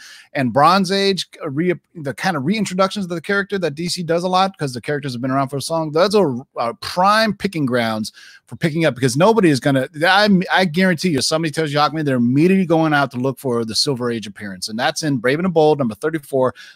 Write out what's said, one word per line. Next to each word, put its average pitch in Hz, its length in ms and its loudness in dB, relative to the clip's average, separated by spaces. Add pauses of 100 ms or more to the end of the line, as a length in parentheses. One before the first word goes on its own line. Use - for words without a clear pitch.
(340)
and 127 180 -2
Bronze 170 400 4
Age, 196 360 0 (140)
uh, 165 60 -6
re-, 165 240 -2 (220)
the 139 180 -8
kind 185 240 -4
of 135 60 -4
reintroductions 190 600 -2
of 170 40 -10
the 170 140 -6
character 202 380 -4
that 151 160 -4
D 175 120 -6
C 180 140 -6
does 170 220 -2
a 185 40 -2
lot 190 300 0
'cause 135 160 -6
the 120 60 -10
characters 143 340 -6
have 120 80 -8
been 131 80 -2
around 135 180 0
for 139 120 -6
so 160 140 -8
long, 160 180 -4
those 185 220 2
are, 165 200 2 (240)
uh, 117 220 -2
prime 208 520 2
picking 190 320 -4
grounds 113 480 -2 (340)
for 117 100 -16
picking 160 300 0
up 135 80 2
because 120 200 0
nobody 190 360 4
is 131 100 2
gonna, 135 280 0 (180)
I, 202 220 4 (220)
I 175 140 4
guarantee 180 460 0
you, 135 80 2
if 120 60 -2
somebody 160 280 -2
tells 160 180 -2
you, 147 80 0
"Hawkman," 151 280 2
they're 135 100 2
immediately 151 480 4
going 160 300 2
out 143 160 2
to 123 80 -10
look 131 200 -4
for 120 260 -2
the 110 100 -6
Silver 123 360 -2
Age 113 160 -6
appearance. 98 420 -12
And 110 100 -10
that's 151 240 -2
in 143 160 0
Brave 127 200 0
and 180 60 -2
the 190 60 0
Bold, 151 280 4
number 117 160 -2
thirty-four, 143 600 -2 (220)